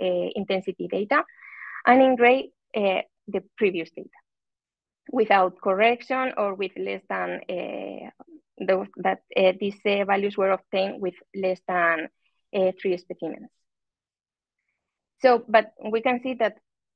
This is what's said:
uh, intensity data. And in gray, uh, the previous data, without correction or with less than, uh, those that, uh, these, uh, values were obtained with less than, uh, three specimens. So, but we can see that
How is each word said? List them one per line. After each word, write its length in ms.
uh, 340
intensity 520
data. 360
And 160
in 140
gray, 360
uh, 260
the 160
previous 340
data, 180
without 480
correction 800
or 180
with 220
less 320
than, 400
uh, 600
those 300
that, 240
uh, 240
these, 160
uh, 200
values 320
were 140
obtained 500
with 140
less 320
than, 400
uh, 160
three 160
specimens. 520
So, 280
but 240
we 100
can 220
see 120
that 220